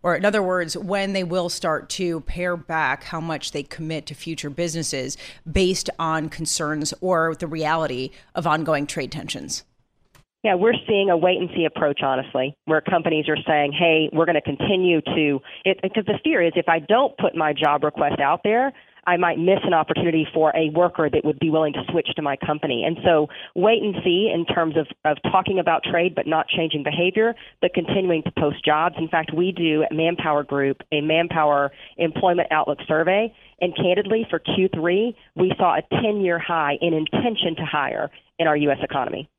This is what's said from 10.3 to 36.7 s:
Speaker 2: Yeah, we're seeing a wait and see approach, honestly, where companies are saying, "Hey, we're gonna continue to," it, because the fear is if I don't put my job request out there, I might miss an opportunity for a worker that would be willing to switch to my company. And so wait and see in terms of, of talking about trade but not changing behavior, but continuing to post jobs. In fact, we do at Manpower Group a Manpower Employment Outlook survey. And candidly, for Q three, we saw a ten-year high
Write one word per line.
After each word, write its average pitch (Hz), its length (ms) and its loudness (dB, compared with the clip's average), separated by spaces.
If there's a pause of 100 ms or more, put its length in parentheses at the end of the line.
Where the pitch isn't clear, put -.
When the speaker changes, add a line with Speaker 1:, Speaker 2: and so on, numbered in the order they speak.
Speaker 2:
Yeah, 208 120 4
we're 220 180 4 (140)
seeing 196 220 2
a 175 80 4
wait 180 220 2
and 175 160 -4
see 170 100 0
approach, 147 360 0
honestly, 131 540 -2 (100)
where 156 160 2
companies 160 480 0
are 151 80 0 (100)
saying, 147 260 2
"Hey, 160 380 4
we're 160 140 2
gonna 160 160 2
continue 175 600 2
to," 143 400 0 (240)
it, 190 180 0
because 196 220 -2
the 160 180 -2
fear 302 180 2
is 165 140 2
if 175 120 0
I 165 120 4
don't 233 380 2
put - 180 0
my 156 180 0
job 147 300 2
request 143 360 0
out 147 240 2
there, 240 300 2 (340)
I 175 100 2
might 170 220 2
miss 185 240 4
an 185 100 2
opportunity 160 600 2
for 156 220 4
a 160 140 2
worker 165 400 2
that 151 160 0
would 147 140 0
be 160 100 2
willing 156 240 2
to 151 180 -6
switch 165 240 -2
to 156 60 -6
my 143 140 -2
company. 147 500 -2
And 160 180 -2
so 156 260 4 (260)
wait 208 260 4
and 202 220 -2
see 190 300 2
in 170 120 -2
terms 160 320 0
of, 151 100 0 (180)
of 151 120 2 (140)
talking 190 260 2
about 165 260 0
trade 175 300 0
but - 140 -2
not 160 200 0
changing 160 360 -2
behavior, 180 500 0 (280)
but 180 120 2
continuing 175 500 0
to - 140 -4
post 151 260 0
jobs. 156 340 2
In 165 100 -4
fact, 160 260 -2
we 180 180 0
do 160 320 0
at - 80 -2
Manpower 156 520 0
Group 139 380 -2 (100)
a 147 100 0
Manpower 156 680 2 (260)
Employment 170 540 0
Outlook 151 360 0
survey. 185 460 2 (260)
And 175 160 -2
candidly, 196 540 0
for 165 100 -2
Q 185 340 2
three, 185 420 0 (200)
we 185 220 2
saw 180 200 4
a 160 40 0 (200)
ten-year 202 380 0
high 156 420 0